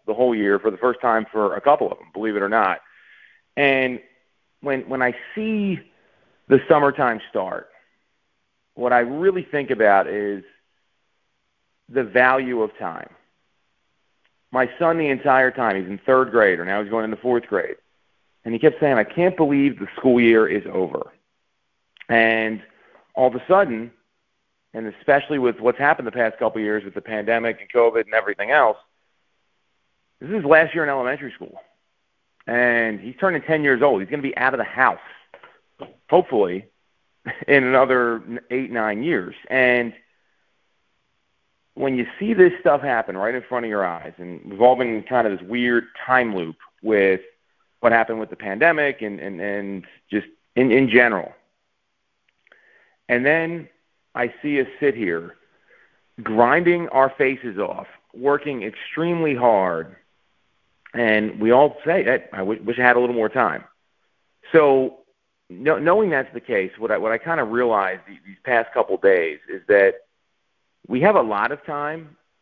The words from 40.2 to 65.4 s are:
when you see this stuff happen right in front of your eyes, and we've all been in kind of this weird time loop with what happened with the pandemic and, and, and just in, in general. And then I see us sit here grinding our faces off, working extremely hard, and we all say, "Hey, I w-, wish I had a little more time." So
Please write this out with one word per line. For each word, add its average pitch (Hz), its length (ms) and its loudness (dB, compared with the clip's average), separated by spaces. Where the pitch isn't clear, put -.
when 135 220 -4
you 120 100 -2
see 214 120 -2
this 180 280 6
stuff 147 200 2
happen 117 360 -4
right 107 180 -2
in 127 80 -8
front 120 220 -6
of 113 60 -6
your 104 140 0
eyes, 85 340 -8
and 87 260 -14
we've 101 180 -8
all 123 140 8
been 120 180 -2
in 107 80 -6
kind 123 240 0
of 98 100 -2
this 90 120 -14
weird 120 340 0
time 123 300 0
loop 82 200 -8
with 98 420 2
what 120 100 2
happened 113 300 0
with 107 100 -12
the - 60 -16
pandemic 139 680 -2
and, 101 160 -8
and, 87 220 -12
and 98 440 -8
just 104 200 -4
in, 127 160 2
in 131 180 4
general. 113 440 2
And 123 180 0
then 165 420 -2
I 123 300 -6
see 147 180 -2
us 127 60 -2
sit 139 160 0
here 87 400 -6
grinding 151 680 2
our 135 220 2
faces 127 480 -4
off, 92 280 -6
working 139 520 -4
extremely 160 720 -4
hard, 95 580 0
and 107 460 0
we 110 120 2
all 143 320 4
say, 165 180 0
"Hey, 113 300 -2
I 98 60 -14
w-, 98 220 -6
wish 117 200 -6
I - 20 -2
had 123 140 6
a 123 40 2
little 123 140 0
more 113 140 -2
time." 104 340 -2
So 135 480 4